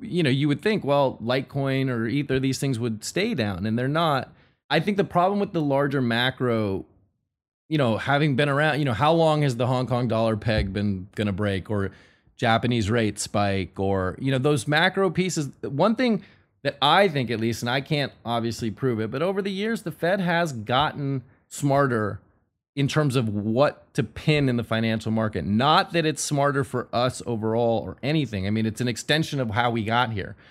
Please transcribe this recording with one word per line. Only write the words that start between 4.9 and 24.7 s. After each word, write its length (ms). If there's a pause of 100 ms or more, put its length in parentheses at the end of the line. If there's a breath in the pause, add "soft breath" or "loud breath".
the 60
problem 360
with 120
the 100
larger 400
macro, 800 (880)
you 80
know, 180
having 400
been 140
around, 300
you 40
know, 80
how 220
long 280
has 140
the 100
Hong 200
Kong 220
dollar 280
peg 380
been 400
gonna 180
break, 380
or 220 (440 soft breath)
Japanese 540
rate 280
spike, 640
or, 400
you 100
know, 80
those 300
macro 400
pieces? 400 (140)
One 320
thing 280 (400 loud breath)
that 200
I 260
think, 220
at 100
least, 220
and 80
I 100
can't 320 (120)
obviously 460
prove 300
it, 120
but 100
over 180
the 100
years, 320
the 100
Fed 280
has 320
gotten 720 (240 soft breath)
smarter 760 (540)
in 120
terms 300
of 120
what 680
to 100
pin 440
in 80
the 60
financial 480